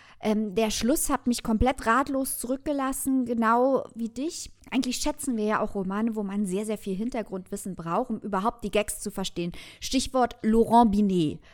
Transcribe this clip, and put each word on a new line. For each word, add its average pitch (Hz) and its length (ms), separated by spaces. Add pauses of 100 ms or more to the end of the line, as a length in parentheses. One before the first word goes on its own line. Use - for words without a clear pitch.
(220)
Ähm, 214 340
der 220 160
Schluss 240 380
hat 277 180
mich 247 160
komplett 247 420
ratlos 269 520
zurückgelassen, 269 880
genau 233 580 (100)
wie 226 140
dich. 269 440 (200)
Eigentlich 247 240
schätzen 294 420
wir 214 60
ja 214 160
auch 214 160
Romane, 202 400
wo 214 80
man 202 240
sehr, 190 180
sehr 214 140
viel 190 160
Hintergrundwissen 202 800
braucht, 170 340
um 220 100
überhaupt 202 440
die 202 80
Gags - 300
zu 202 100
verstehen. 175 400 (300)
Stichwort 254 600
Laurent 226 500
Binet. 190 480 (140)